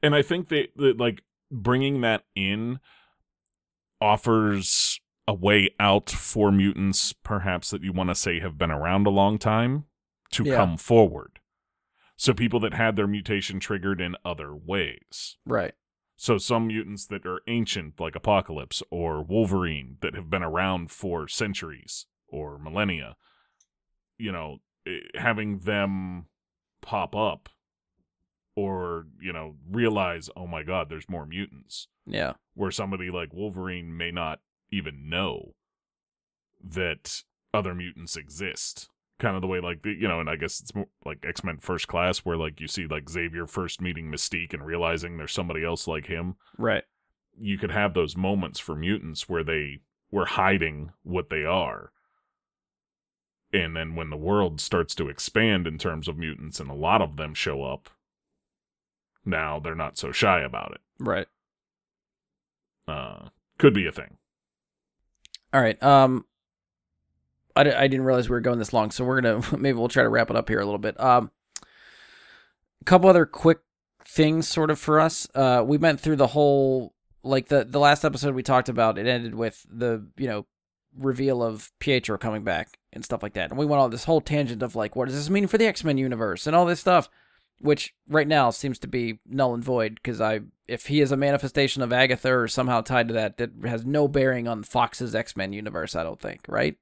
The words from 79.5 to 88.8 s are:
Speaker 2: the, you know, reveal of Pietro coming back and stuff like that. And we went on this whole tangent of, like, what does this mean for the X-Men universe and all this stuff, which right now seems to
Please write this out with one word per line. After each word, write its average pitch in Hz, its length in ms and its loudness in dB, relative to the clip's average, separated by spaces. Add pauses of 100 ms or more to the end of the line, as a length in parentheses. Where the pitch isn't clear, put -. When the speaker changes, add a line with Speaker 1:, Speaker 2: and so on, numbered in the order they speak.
Speaker 2:
the, 113 360 -2 (120)
you 135 100 -4
know, 104 180 -4 (520)
reveal 131 440 2
of 113 380 -4
Pietro 120 380 0
coming 107 260 -4
back 87 340 -4 (140)
and - 140 -14
stuff 113 180 -6
like 104 100 -8
that. 85 160 -4
And 123 80 -8
we 147 80 0
went 147 160 4
on 127 100 4
this 117 120 -8
whole 160 180 4
tangent 131 400 -2
of, 120 140 -4
like, 107 200 -2
what 127 120 0
does 131 80 -4
this 147 140 -4
mean 196 180 2
for 214 100 0
the 226 100 6
X-Men 160 300 0
universe 113 480 -2
and 156 100 2
all 175 100 8
this 175 140 0
stuff, 180 300 4 (500)
which - 360 0 (120)
right 147 200 4
now 143 220 6
seems 127 300 -4
to - 80 -12